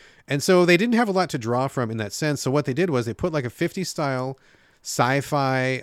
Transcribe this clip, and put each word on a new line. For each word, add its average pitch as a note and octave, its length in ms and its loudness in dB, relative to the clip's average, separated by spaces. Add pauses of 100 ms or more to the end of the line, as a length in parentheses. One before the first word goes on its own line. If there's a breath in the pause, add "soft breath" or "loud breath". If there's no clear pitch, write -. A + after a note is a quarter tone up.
(260 soft breath)
And C#3 160 -2
so F3+ 240 6
they F3 100 8
didn't A#3 200 2
have A#3 120 2
a G3 40 -2
lot F3+ 180 0
to D3 80 -4
draw A#2+ 300 0
from A#2 240 -4
in A#2 60 -4
that G#2 140 -6
sense. D3+ 300 -2
So C3+ 80 -2
what C#3+ 140 2
they C3 100 -4
did F3 160 0
was B2 160 0
they A2+ 80 -4
put, F3+ 180 -4
like, D3 120 -2
a A#2+ 60 -6
fifties E3+ 380 -4
style C3+ 480 -4 (460 soft breath)
sci-fi, C3 1000 0